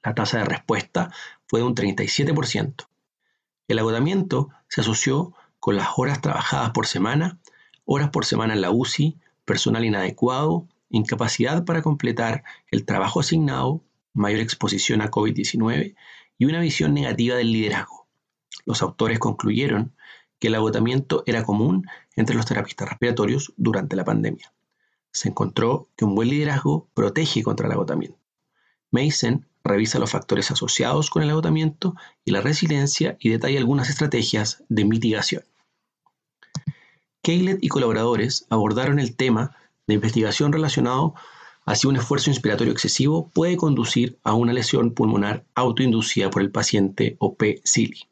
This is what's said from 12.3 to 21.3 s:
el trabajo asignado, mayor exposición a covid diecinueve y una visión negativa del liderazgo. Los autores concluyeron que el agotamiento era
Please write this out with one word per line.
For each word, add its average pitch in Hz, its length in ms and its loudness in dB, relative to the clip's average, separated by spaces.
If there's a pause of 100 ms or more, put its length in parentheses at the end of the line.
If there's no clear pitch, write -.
el 117 120 0
trabajo 101 360 -2
asignado, 143 640 0 (320)
mayor 104 240 0
exposición 107 640 -2
a 107 80 -4
covid 110 240 0
diecinueve 120 600 -2 (440)
y 123 60 4
una 160 160 0
visión 151 340 0
negativa 123 400 0
del 117 160 0
liderazgo. 110 560 -4 (580)
Los - 160 -2
autores 110 380 0
concluyeron 110 720 0 (460)
que - 80 0
el 110 80 2
agotamiento 113 720 0
era 117 160 0